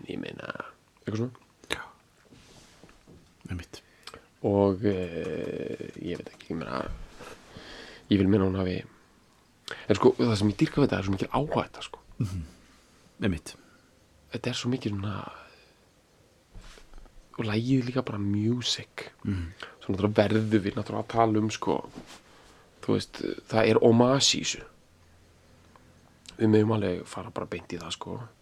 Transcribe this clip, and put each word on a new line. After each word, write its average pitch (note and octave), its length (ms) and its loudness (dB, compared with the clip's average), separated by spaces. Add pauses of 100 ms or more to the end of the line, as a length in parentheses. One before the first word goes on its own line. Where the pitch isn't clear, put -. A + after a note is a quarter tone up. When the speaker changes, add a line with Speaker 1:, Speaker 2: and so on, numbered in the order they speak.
Speaker 1:
ég - 140 -6
meina, G1+ 420 -10 (440)
eitthvað G#2+ 100 -4
svona. A#2+ 140 -2 (400)
Speaker 2:
Já. - 100 -4 (1700)
Einmitt. F2 300 -10 (640)
Speaker 1:
Og, G2+ 420 4
eh, E2+ 1040 -4 (140)
ég E2+ 160 -6
veit - 100 -12
ekki, - 220 -18
ég E2+ 80 -4
meina, B1+ 240 -6 (1300)
ég G2+ 80 6
vil F#2+ 100 6
meina G2 160 6
hún F#2+ 120 0
hafi, F#2 260 -2 (1040)
en G2+ 80 4
sko, - 220 6
það A#2+ 180 4
sem G#2 160 4
ég - 40 -4
dýrka D#3 260 2
við C3 80 6
þetta F#2+ 80 0
er F#2+ 40 -2
svo G2 140 -2
mikil - 160 -4
áhætta, C#3+ 500 -2
sko. - 160 -14 (220)
Speaker 2:
Mhm. F#2 220 -4 (800)
Einmitt. F2+ 320 -2 (800)
Speaker 1:
Þetta A#2+ 160 -4
er - 40 -6
svo - 160 -4
mikil B2 220 -2
svona, G2+ 400 -6 (2000)
og A#2+ 60 -4
lagið A#2 420 2
líka B2+ 180 -4
bara G#2+ 140 -6
music. G#2+ 920 -2 (140)
Speaker 2:
Mhm. F#2 280 -4 (280)
Speaker 1:
Svo - 140 -4
náttúrulega G#2 200 0
verðum G#2+ 480 4
við G2+ 120 -2
náttúrulega G#2+ 300 -6
að - 40 -14
tala A2+ 300 4
um, A2 120 2
sko, - 320 -2 (1000)
þú G#2+ 140 2
veist, - 240 -6 (280)
það A2 220 4
er A2 120 6
homage B2 560 6
í - 40 -4
þessu. - 200 -6 (1700)
Við A2 180 4
megum G#2+ 240 6
alveg F#2 300 -2
fara F2+ 260 -12
bara - 140 -6
beint - 260 -10
í F2 80 -8
það, F2 120 -10
sko. - 240 -10 (240)